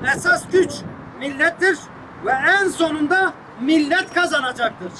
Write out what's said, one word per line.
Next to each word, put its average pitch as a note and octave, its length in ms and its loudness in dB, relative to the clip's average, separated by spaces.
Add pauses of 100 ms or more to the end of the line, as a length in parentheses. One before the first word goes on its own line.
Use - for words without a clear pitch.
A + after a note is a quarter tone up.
(140)
Esas F4 380 0
güç F4+ 200 4 (480)
millettir D#4+ 580 0 (480)
ve A#3+ 40 2
en E4+ 380 4
sonunda D#4+ 640 0 (280)
millet D#4 540 2
kazanacaktır. B3+ 840 -2